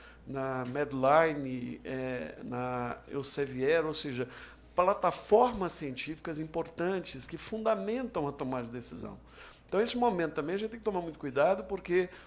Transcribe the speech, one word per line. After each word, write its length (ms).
na 400
Medline, 1160
eh, 600
na 540
Elsevier, 760
ou 80
seja, 360
plataformas 1000
científicas 680
importantes 880
que 100
fundamentam 920
a 20
tomada 340
de 60
decisão. 460
Então, 140
esse 160
momento 380
também 200
a 20
gente 120
tem 100
que 60
tomar 160
muito 180
cuidado, 460
porque 440